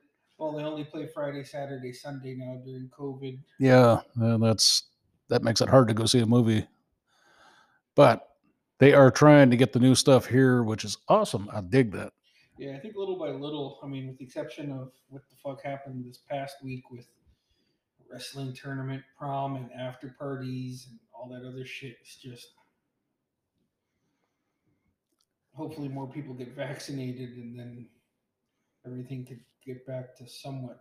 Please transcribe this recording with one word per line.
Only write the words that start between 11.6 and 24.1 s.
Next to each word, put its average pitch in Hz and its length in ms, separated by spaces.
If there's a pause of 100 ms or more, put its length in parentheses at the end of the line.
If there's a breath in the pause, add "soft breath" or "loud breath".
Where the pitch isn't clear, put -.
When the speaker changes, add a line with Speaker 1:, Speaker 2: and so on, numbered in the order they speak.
Speaker 2:
dig 104 320
that. 98 200 (440)
Speaker 1:
Yeah, 139 180
I - 40
think 214 160
little 190 240
by 151 100
little, 139 540
I 143 40
mean, 135 200
with 131 100
the 135 80
exception 139 460
of 131 200 (180)
what 135 200
the - 140
fuck 135 200
happened 139 420
this 123 120
past 139 460
week 131 280
with 123 140 (1080)
wrestling 127 420
tournament, 135 500 (140)
prom, 139 400
and 120 160
after 127 460
parties 127 680
and - 100 (140)
all 127 160
that 127 180
other 127 180
shit, 127 360
it's - 140
just 120 320 (3000)